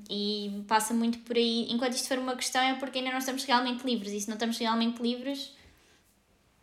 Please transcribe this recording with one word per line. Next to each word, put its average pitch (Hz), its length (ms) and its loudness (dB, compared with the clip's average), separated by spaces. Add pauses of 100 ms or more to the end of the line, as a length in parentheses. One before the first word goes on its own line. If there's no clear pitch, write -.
e 208 580 -4
passa 220 260 2
muito 233 260 2
por 233 160 -4
aí. 233 340 4
Enquanto 240 240 0
isto - 140 -2
for 262 100 0
uma 254 200 -2
questão - 260 0
é 262 120 4
porque 262 240 -4
ainda 254 120 -2
não 262 80 -2
estamos 262 240 -2
realmente 254 420 2
livres. 202 280 -2
E 208 80 -4
se 202 80 -6
não 220 60 -4
estamos 233 220 -2
realmente 233 460 0
livres, 247 480 -2 (1120)